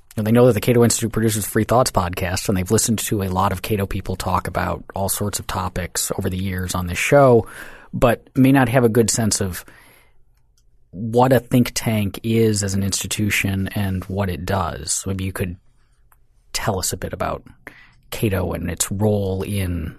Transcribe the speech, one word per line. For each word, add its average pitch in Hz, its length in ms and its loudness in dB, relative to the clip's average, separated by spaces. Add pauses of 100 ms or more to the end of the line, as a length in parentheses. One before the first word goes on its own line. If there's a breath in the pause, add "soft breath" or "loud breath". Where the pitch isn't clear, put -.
(160)
you 110 60 -4
know, 104 40 -2
they 110 60 2
know 120 140 8
that 123 80 6
the 117 80 0
Cato 120 220 4
Institute 110 280 2
produces 110 360 0
Free 110 160 0
Thoughts 120 260 2
podcast, 92 600 -2
and 98 80 0
they've 92 120 -2
listened 110 300 2
to 98 240 -2
a 95 60 -4
lot 92 220 0
of 92 100 -6
Cato 101 260 -2
people 92 280 -4
talk 90 320 -2
about 90 360 -4 (100)
all 95 160 -4
sorts - 300 -4
of - 80 -10
topics - 680 -6
over 95 120 -4
the 92 80 -4
years 92 380 -4
on 90 120 -4
this 90 100 -6
show, 131 500 6 (460 loud breath)
but 120 420 2
may 131 160 6
not 131 180 4
have 127 140 4
a 117 60 6
good 110 200 4
sense 110 320 0
of 92 240 -6 (1300 soft breath)
what 117 400 2
a 123 80 6
think 123 340 2
tank 104 500 -2
is 113 400 2
as 98 100 -2
an 98 100 0
institution 98 840 -2
and 95 360 -2
what 95 240 -2
it 87 160 -6
does. 85 600 -4
Maybe 95 160 -4
you 95 100 -4
could 92 220 -6 (1000)
tell 101 240 -4
us - 140 -4
a 92 60 -8
bit - 160 -8
about - 300 -6 (680 loud breath)
Cato 90 400 -2
and 85 180 -6
its - 220 -4
role 98 500 0
in 90 580 -4